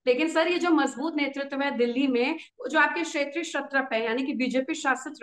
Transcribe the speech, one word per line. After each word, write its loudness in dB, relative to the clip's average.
लेकिन 4
सर, 2
ये 2
जो 2
मजबूत 2
नेतृत्व -2
है -2
दिल्ली 2
में, 2
वो -12
जो 2
आपके 4
क्षेत्रीय -2
सत्र -2
पे, -2
यानी 0
कि -2
बीजेपी 0
शासित -2